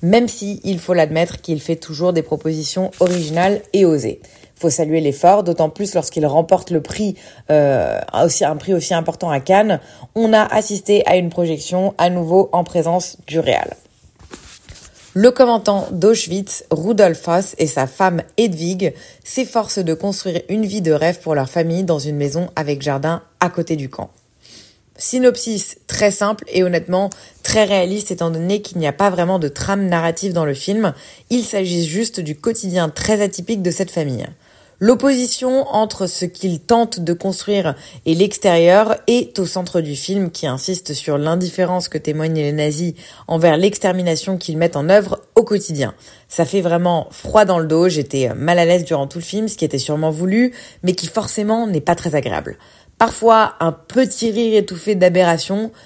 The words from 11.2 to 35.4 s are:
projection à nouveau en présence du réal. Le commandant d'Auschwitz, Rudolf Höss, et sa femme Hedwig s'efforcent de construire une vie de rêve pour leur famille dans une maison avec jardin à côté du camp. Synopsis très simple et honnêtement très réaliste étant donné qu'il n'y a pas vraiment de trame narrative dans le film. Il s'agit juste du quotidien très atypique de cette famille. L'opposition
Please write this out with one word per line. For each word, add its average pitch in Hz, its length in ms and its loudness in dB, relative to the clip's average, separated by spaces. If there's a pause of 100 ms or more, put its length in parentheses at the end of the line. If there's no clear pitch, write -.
projection 175 680 -2
à 175 100 2
nouveau 180 440 2
en 175 120 0
présence 170 640 -2
du 160 140 -2
réal. 101 340 -2 (1400)
Le 214 180 6
commandant 233 640 2
d'Auschwitz, 196 800 0
Rudolf 175 560 2
Höss, 180 300 0
et 160 100 2
sa 135 200 0
femme 180 360 0 (140)
Hedwig 180 560 -2 (320)
s'efforcent 233 540 0
de 165 160 -2
construire 185 560 -4
une 214 160 0
vie 202 160 -4
de 160 100 2
rêve 160 280 0
pour 160 140 -4
leur 139 140 0
famille 170 360 -2
dans 170 140 0
une 147 180 -6
maison 143 380 -2
avec 143 280 -4
jardin 147 400 -2 (180)
à 180 80 2
côté 165 280 -4
du 139 120 -8
camp. - 220 -12 (880)
Synopsis 247 880 0
très - 240 0
simple 208 380 0
et 185 140 0
honnêtement 180 460 0 (340)
très 220 220 4
réaliste 196 460 0
étant 170 200 -2
donné 175 300 -2
qu'il - 160 -12
n'y 160 100 0
a 143 60 0
pas 202 180 0
vraiment 180 280 0
de 156 100 -2
trame 196 380 -2
narrative 170 480 -2
dans 165 120 0
le 143 80 -2
film. 196 400 -2 (340)
Il 240 160 0
s'agit 175 420 -2
juste 190 340 -2
du 151 160 -8
quotidien 180 540 -2
très 208 320 -2
atypique 196 400 -4
de 175 80 0
cette 165 200 -2
famille. 135 360 -4 (520)
L'opposition 254 920 2